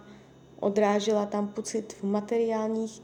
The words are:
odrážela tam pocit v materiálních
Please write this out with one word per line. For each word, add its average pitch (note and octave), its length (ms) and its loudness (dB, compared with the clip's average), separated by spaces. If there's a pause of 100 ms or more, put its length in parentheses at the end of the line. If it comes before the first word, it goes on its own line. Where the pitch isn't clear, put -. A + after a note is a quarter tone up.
(600)
odrážela G#3 680 2
tam G#3 220 -2
pocit G#3+ 460 -6
v - 100 -14
materiálních A3 1000 0